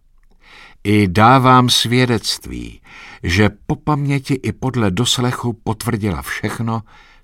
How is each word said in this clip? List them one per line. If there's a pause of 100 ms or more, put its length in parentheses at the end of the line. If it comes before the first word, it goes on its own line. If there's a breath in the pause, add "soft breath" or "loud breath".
(840 loud breath)
I
dávám
svědectví, (420 loud breath)
že (160)
po
paměti
i
podle
doslechu
potvrdila
všechno, (420 soft breath)